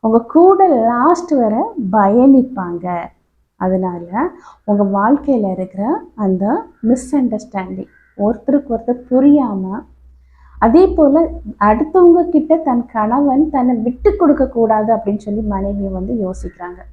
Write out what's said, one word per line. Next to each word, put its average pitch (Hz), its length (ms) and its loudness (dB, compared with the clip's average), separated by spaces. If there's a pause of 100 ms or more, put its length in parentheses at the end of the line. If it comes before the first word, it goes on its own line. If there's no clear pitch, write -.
உங்க 226 220 2
கூட 381 420 4
லாஸ்ட் 277 640 0
வரை 240 320 0 (280)
பயணிப்பாங்க. 214 920 2 (680)
அதனால 185 760 -4 (340)
உங்க 202 200 0
வாழ்க்கையில 208 680 0
இருக்கிற 185 320 -8 (320)
அந்த 190 300 -2 (340)
மிஸ் 254 360 -2
அண்டர்ஸ்டாண்டிங், 202 760 -6 (260)
ஒருத்தருக்கு 233 560 -2
ஒருத்தர் 247 360 -6
புரியாம, 247 720 2 (800)
அதே 302 280 4
போல 311 340 2 (380)
அடுத்தவங்க 339 680 4
கிட்ட 320 280 0
தன் 247 280 -2
கணவன் 262 640 0
தன்னை 247 260 0
விட்டு 247 400 -2
கொடுக்க 285 320 2
கூடாது 220 460 0
அப்படின்னு 208 240 -4
சொல்லி 208 240 -6
மனைவி 202 460 -4
வந்து 190 260 -6
யோசிக்கிறாங்க. 180 680 -8 (120)